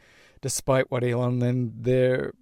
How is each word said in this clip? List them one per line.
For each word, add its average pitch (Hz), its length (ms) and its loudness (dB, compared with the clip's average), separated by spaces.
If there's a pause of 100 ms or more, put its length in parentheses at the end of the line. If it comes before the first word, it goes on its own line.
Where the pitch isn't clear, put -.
(420)
despite 131 500 0
what 123 120 -2
Elon 123 380 0
and 123 340 0
they're 127 680 0